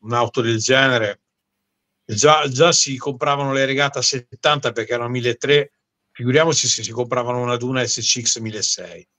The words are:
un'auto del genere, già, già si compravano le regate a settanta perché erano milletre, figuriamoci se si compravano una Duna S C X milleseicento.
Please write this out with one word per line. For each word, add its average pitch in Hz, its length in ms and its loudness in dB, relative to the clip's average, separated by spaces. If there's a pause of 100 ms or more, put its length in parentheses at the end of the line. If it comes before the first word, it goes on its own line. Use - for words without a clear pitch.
un'auto 120 400 -2
del 113 180 0
genere, 123 600 2 (840)
già, 147 440 4
già 151 240 4
si 139 240 0
compravano 143 560 -2
le 135 120 2
regate 135 360 0
a - 20 -4
settanta 143 720 0
perché 117 220 -4
erano 120 160 -4
milletre, 127 640 0 (360)
figuriamoci 135 560 2
se 117 160 -2
si 110 80 -10
compravano 123 500 -2
una 123 160 -2
Duna 123 300 -2
S 117 140 -4
C 120 200 0
X 117 200 -2
milleseicento. 92 760 -8